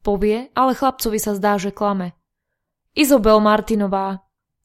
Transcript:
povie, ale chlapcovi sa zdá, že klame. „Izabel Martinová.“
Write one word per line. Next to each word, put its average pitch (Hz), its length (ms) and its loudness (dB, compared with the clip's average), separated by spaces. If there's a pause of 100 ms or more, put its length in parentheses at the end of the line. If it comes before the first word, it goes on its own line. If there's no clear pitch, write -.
povie, 214 480 -2
ale 254 240 0
chlapcovi 254 400 -4
sa 220 240 -4
zdá, 202 160 0
že 196 160 -4
klame. 196 480 -4 (720)
„Izabel 233 480 4
Martinová.“ 202 880 -2 (380)